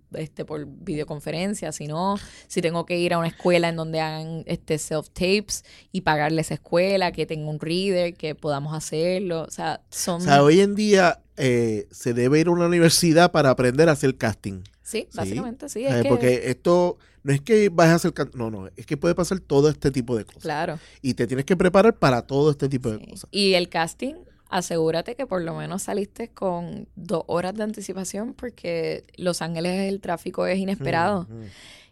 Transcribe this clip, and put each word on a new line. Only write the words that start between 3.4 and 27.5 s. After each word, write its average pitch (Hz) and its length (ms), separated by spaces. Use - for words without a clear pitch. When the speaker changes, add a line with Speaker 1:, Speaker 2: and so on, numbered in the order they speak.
Speaker 1:
en 165 80
donde 160 240
hagan, 160 460
este, 165 300
self-tapes 185 880
y 190 80
pagarle 156 400
esa 156 140
escuela, 180 580
que 156 140
tenga 151 240
un 151 100
reader, 175 540
que 151 200
podamos 147 400
hacerlo, 170 680
o - 80
sea, 160 400
son 175 320
Speaker 2:
O - 20
sea, 143 180
hoy 160 180
en 202 140
día, 196 460
eh, 117 540
se - 240
debe 131 260
ir 160 80
a - 40
una 175 140
universidad 170 640
para 143 200
aprender 127 400
a - 20
hacer 135 240
casting. 98 460
Speaker 1:
Sí, - 280
Speaker 2:
Sí. - 60
Speaker 1:
básicamente 233 520
sí, 233 160
Speaker 2:
Eh, 269 40
Speaker 1:
es - 40
que 277 60
Speaker 2:
porque 127 380
esto 175 500
no 139 80
es 139 100
que 214 260
vayas 170 240
a 170 40
hacer 165 180
can-, 147 200
no, 117 160
no, 95 240
es 117 120
que 147 100
puede 170 180
pasar 180 260
todo 143 280
este 147 220
tipo 127 260
de 104 80
cosas. - 180
Speaker 1:
Claro. 160 360
Speaker 2:
Y 131 120
te 139 120
tienes 131 180
que 180 120
preparar 190 420
para 127 240
todo 143 280
este 143 200
tipo 123 200
de 107 100
Speaker 1:
Sí. - 100
Speaker 2:
cosas. - 200
Speaker 1:
Y 196 240
el 175 140
casting, 175 460
asegúrate 170 680
que 269 100
por 185 160
lo 165 140
menos 156 260
saliste 202 460
con 175 680
dos 170 320
horas 180 280